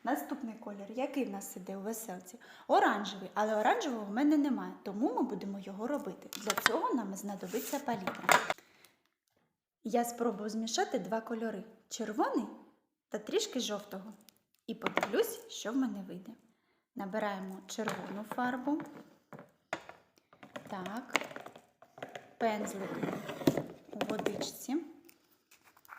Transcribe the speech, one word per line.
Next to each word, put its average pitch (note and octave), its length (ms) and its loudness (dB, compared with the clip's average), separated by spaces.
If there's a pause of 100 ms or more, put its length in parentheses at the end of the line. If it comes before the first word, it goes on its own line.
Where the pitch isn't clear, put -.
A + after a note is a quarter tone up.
Наступний A#3 500 -2
колір, G3+ 360 -10
який C4 360 0
в - 40 0
нас G3 280 -8
іде F#3+ 200 -6
у G3 40 -6
веселці? G3 580 -6 (280)
Оранжевий, A3 680 4
але G#3+ 220 4
оранжевого B3+ 500 4
в G3 60 -6
мене D4 260 6
немає, G#3+ 360 4 (100)
тому A3 300 2
ми G#4 100 2
будемо G3+ 360 -2
його G3 280 -4
робити. - 420 -4 (120)
Для G#3 100 2
цього F4+ 420 4
нам G3 220 0
знадобиться G3+ 640 -2
палітра. - 600 4 (1400)
Я A#3 220 4
спробую A3 440 -2
змішати A3+ 500 0
два G3+ 220 0
кольори: A3+ 420 -2 (260)
червоний A#3 560 0 (640)
та G#3+ 100 -2
трішки C#4+ 400 0
жовтого. G3+ 540 -4 (540)
І A3+ 80 -4
подивлюсь, - 760 2
що - 220 -6
в B3 40 0
мене G#3+ 320 0
вийде. F3+ 240 -10 (640)
Набираємо G3 720 -4
червону G#3 560 -4 (120)
фарбу. C4 460 0 (1900)
Так, G3 500 -4 (1160)
пензлик G#3 520 -2 (1000)
у - 80 -6 (100)
водичці. A3 760 -2 (1120)